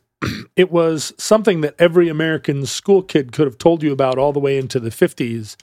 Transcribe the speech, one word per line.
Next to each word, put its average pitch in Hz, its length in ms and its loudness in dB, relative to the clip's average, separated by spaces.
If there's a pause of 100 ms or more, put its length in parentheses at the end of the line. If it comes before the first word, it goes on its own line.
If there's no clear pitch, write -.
(280)
<clears throat> - 280 -10
it 185 160 2
was 165 460 -2
something 208 440 2
that 147 180 -2
every 170 280 2
American 156 600 -2
school - 340 2
kid 139 300 -2
could 151 160 0
have 131 100 -8
told 170 240 2
you 151 100 0
about 131 280 0
all 143 140 2
the 147 60 -4
way 139 200 0
into 131 200 -4
the 113 120 -6
fifties. 117 720 -4